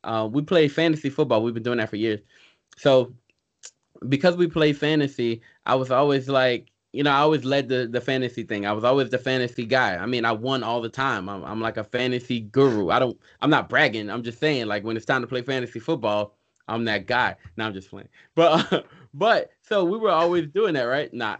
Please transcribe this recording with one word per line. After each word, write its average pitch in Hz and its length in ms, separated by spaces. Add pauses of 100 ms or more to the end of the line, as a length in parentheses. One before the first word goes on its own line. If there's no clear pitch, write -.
uh, 110 280
we 139 120
play 160 240
fantasy 156 420
football. 123 320
We've 117 120
been 113 100
doing 120 140
that 110 120
for - 60
years. 107 240 (580)
So 127 360 (960)
because 156 260
we 175 120
play 156 260
fantasy, 139 680 (240)
I 127 100
was 131 140
always 135 380
like, 127 400 (240)
you 135 120
know, 143 80
I 139 80
always 151 260
led 135 240
the, 127 200
the 120 120
fantasy 127 420
thing. 101 220
I 104 80
was 110 100
always 127 260
the 127 80
fantasy 127 480
guy. 113 300
I 87 100
mean, 120 200
I 117 80
won 123 280
all 120 200
the 113 80
time. 113 400
I'm, 98 160
I'm 107 160
like 113 160
a 110 80
fantasy 123 560
guru. 107 480
I 110 100
don't, 127 180 (240)
I'm 135 80
not 123 200
bragging. 113 400
I'm 117 140
just 117 160
saying, 143 260
like, 104 180
when 113 140
it's 110 80
time 131 160
to 117 60
play 123 140
fantasy 123 380
football, 110 560 (320)
I'm 117 180
that 104 220
guy. 120 280 (220)
No, 110 80
I'm 107 80
just 95 160
playing. 101 180 (280)
But, 165 380
uh, 165 140
<laughs> - 260
but 185 380 (100)
so 202 220
we 180 140
were 220 140
always 170 360
doing 185 280
that, 131 80
right? 131 300
Nah, 113 260